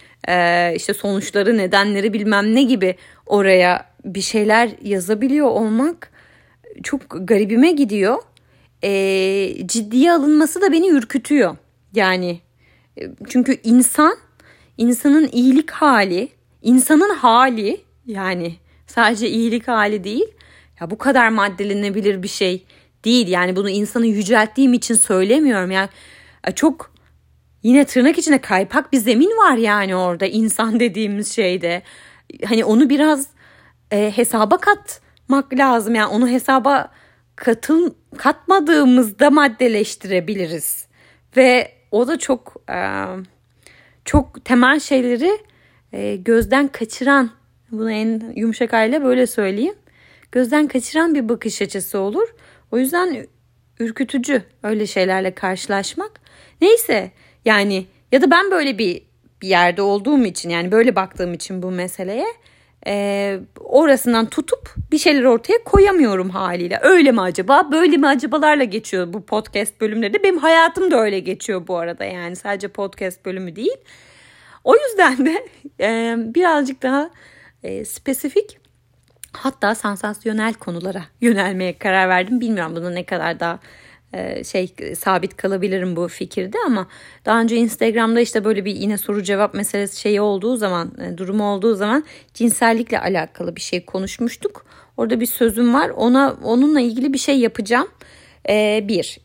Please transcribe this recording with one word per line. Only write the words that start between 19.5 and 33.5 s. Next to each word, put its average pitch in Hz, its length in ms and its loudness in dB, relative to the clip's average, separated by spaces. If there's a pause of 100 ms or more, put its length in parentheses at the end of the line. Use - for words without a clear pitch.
hali 214 360 0
değil. 254 240 -4 (520)
Ya 170 100 -10
bu 214 80 -8
kadar 254 300 2
maddelenebilir 202 960 -2
bir 180 60 -8
şey 185 360 -4 (400)
değil. 233 240 2
Yani 180 280 0
bunu 202 140 -2
insanı 208 360 -2
yücelttiğim 220 680 2
için 240 220 0
söylemiyorum. 202 760 2
Yani, 190 180 -2 (560)
e, - 80 -4
çok - 420 -2 (680)
yine 262 200 6
tırnak 269 340 2
içinde 311 200 2
kaypak 202 540 -2
bir 277 60 4
zemin 240 380 2
var 370 200 4
yani 208 400 0
orada 180 300 -2
insan 220 540 0
<laughs> - 0 -
dediğimiz 208 520 -4
şeyde. 180 500 -2 (640)
Hani 220 200 0
onu 233 260 4
biraz, 294 360 2 (640)